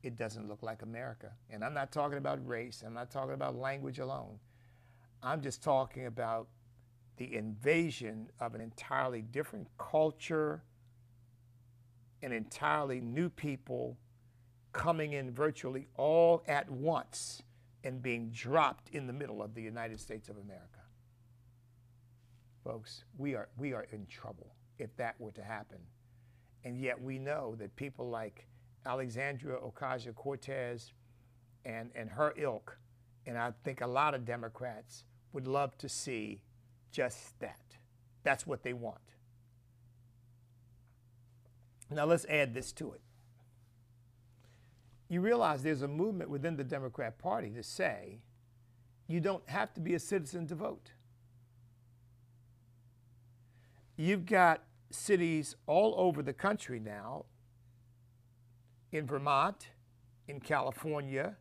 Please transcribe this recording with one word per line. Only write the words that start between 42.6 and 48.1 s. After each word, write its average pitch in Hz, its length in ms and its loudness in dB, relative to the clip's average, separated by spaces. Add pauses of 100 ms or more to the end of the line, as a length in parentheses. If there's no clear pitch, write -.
to - 200 -8
it. - 80 -16 (2000)
You 175 140 2
realize 190 400 6
there's 143 220 4
a 143 40 0
movement 165 440 0
within 151 240 0
the 139 80 -2
Democrat 127 560 -4
Party 117 320 -2
to 117 100 -8
say 104 600 -2 (840)